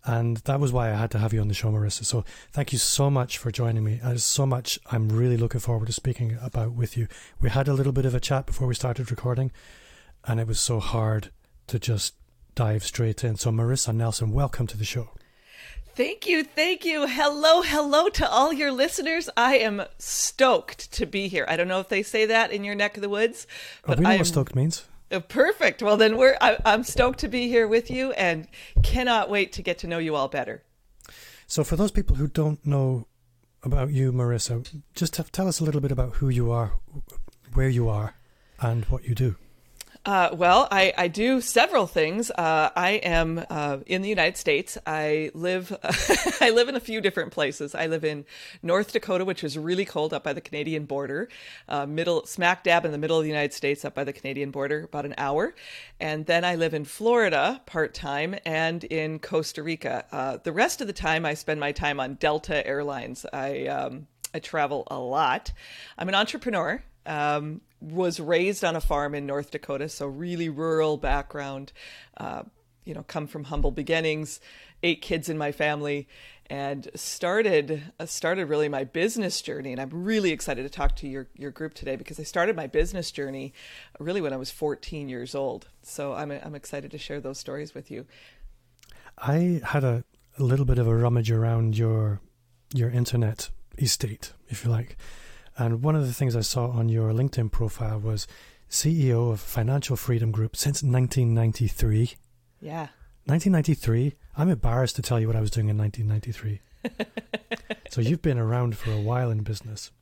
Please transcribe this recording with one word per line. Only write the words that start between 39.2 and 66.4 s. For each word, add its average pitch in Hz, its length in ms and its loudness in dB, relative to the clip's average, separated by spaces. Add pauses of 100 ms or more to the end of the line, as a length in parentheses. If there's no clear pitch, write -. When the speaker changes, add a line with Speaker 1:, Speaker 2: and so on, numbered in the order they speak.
Speaker 2:
Uh, 190 260 4
well, 180 400 6
I, 190 260 6
I 175 120 2
do 233 320 2
several 254 440 4
things. 175 460 0
Uh, 160 420 2
I 180 180 2 (120)
am, 165 460 0
uh, 147 360 -2
in 185 160 0
the 196 60 -4
United 185 300 2
States. - 400 0 (100)
I 156 460 0
live, 180 460 -4
<laughs> - 600 2
I 247 100 6
live 240 180 6
in 269 60 -4
a 247 40 0
few 220 220 -6
different 175 320 -2
places. 143 420 -2
I 165 120 -2
live 160 180 -2
in 147 200 -4 (380)
North 185 300 2
Dakota, 190 320 0
which 185 180 -4
is 147 140 -6
really 175 260 -2
cold 160 300 -2
up 139 100 -6
by 151 80 -4
the 143 80 -4
Canadian 151 460 -6
border, 139 420 -4 (400)
uh, 143 180 -4
middle, 160 400 0
smack 180 380 0
dab 170 220 4
in 156 80 -2
the 147 40 -6
middle 160 200 0
of 160 60 2
the 156 60 -2
United 147 240 -2
States, 143 300 -2
up 143 100 -8
by 139 120 -4
the 135 80 -6
Canadian 139 380 -6
border, 143 340 -4
about 147 200 -8
an 143 120 -8
hour. 151 360 -2 (460)
And 156 260 -4
then 170 200 2
I 180 100 2
live 165 180 0
in 147 120 -4
Florida 214 800 2
part-time 156 680 -4 (100)
and 160 400 -2
in 156 340 -4
Costa 160 420 -4
Rica. 147 520 -6
Uh, 131 280 -4
the 170 120 -6
rest 226 260 0
of 247 80 -6
the 196 60 -8
time, 160 320 -2
I 151 80 0
spend 151 260 -4
my 143 140 -2
time 147 260 -2
on 135 160 -6
Delta 151 500 0
Airlines. 135 680 -6
I, 135 340 -4
um, 131 400 -6 (260)
I 156 60 -6
travel 143 500 -4
a 135 80 -8
lot. 131 540 0 (460)
I'm 170 100 -6
an 190 80 -2
entrepreneur. 208 640 -2 (240)